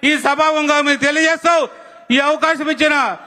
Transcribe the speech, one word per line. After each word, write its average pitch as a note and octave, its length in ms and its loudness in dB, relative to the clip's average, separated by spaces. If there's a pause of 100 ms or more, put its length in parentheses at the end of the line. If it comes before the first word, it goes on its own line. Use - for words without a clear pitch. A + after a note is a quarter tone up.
ఈ D4 140 0
సభాముఖంగా D4 640 0
మీకు C#4+ 200 0
తెలియజేస్తూ D#4+ 640 0 (440)
ఈ B3+ 80 2
అవకాశం D4+ 500 0
ఇచ్చిన C#4 580 0